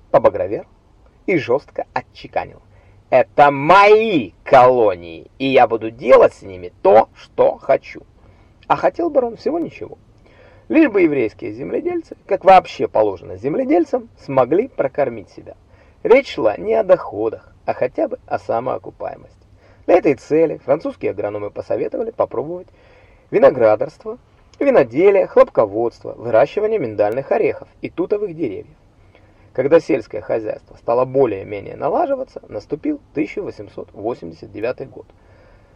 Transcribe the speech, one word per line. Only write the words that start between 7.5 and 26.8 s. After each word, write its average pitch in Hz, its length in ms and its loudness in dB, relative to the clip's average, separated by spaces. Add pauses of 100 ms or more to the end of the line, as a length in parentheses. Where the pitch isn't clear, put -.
хочу". - 440 -4 (680)
А 196 80 2
хотел - 340 -4
барон 240 260 -2
всего 311 220 -4
ничего. - 400 -12 (720)
Лишь 285 220 4
бы 202 120 0
еврейские 127 500 -2
земледельцы, 294 640 -8 (100)
как 190 180 -4
вообще 180 440 4
положено 95 480 -2
земледельцам, 247 840 -2
смогли 139 500 0
прокормить 123 600 -6
себя. - 240 -20 (480)
Речь 254 320 2
шла 104 220 -2
не 202 180 -6
о 220 80 0
доходах, 113 720 -4 (120)
а 123 100 -6
хотя - 340 -4
бы - 180 -10
о - 120 -6
самоокупаемости. - 1080 -10 (400)
Для 339 120 4
этой 160 160 2
цели 156 500 0
французские 156 460 -4
агрономы 104 400 -8
посоветовали 135 600 -8
попробовать 175 560 -6 (640)
виноградарство, 156 880 0 (400)
виноделие, 190 680 4
хлопководство, 113 880 0
выращивание 143 640 0
миндальных 110 520 -2